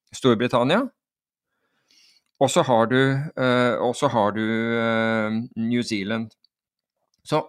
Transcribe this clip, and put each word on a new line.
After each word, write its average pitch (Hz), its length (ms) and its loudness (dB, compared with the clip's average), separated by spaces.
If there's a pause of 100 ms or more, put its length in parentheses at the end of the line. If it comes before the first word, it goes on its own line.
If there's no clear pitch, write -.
(160)
Storbritannia, 127 680 2 (1500)
og 135 80 2
så 170 160 2
har 113 240 2
du, 127 140 2 (340)
eh, 123 380 0 (100)
og 120 160 -2
så 113 80 0
har 104 240 2
du, 107 80 -4 (400)
eh, 113 640 -2 (180)
New 117 240 -2
Zealand. 110 480 -6 (880)
Så 156 280 -2